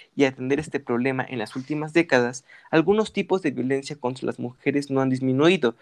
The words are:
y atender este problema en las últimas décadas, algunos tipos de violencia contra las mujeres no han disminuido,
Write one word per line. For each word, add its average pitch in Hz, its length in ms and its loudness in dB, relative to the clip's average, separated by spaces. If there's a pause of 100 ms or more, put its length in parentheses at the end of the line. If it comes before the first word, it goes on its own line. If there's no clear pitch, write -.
(140)
y 139 120 4
atender 131 340 0
este 143 220 -6
problema 127 460 -2
en 127 120 -8
las - 160 -8
últimas 151 380 -6
décadas, 127 500 2 (260)
algunos 202 440 2
tipos 190 280 -2
de 156 100 -2
violencia 135 440 -4
contra 131 300 -6
las 120 140 -6
mujeres 139 520 -4
no 135 80 0
han 131 100 2
disminuido, 131 720 2